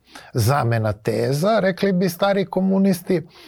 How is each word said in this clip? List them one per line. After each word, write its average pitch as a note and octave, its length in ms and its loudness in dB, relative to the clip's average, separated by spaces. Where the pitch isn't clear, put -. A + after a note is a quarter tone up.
zamena A#2 600 0
teza, C#3 680 0
rekli F#3+ 340 0
bi F3+ 160 0
stari G3 360 0
komunisti, F#3+ 840 0